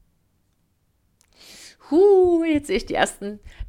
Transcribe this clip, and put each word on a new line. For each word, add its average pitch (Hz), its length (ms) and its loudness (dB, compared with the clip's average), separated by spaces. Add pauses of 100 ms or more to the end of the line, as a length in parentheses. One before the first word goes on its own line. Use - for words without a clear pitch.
(1900)
Huh, 359 540 4
jetzt 302 240 -2
sehe 190 100 -2
ich - 80 -8
die - 80 -10
ersten, 208 460 -6 (300)